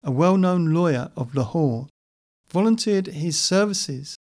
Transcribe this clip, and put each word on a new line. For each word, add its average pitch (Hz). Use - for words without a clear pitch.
a 151
well-known 180
lawyer 156
of 131
Lahore, 135
volunteered 208
his 156
services 185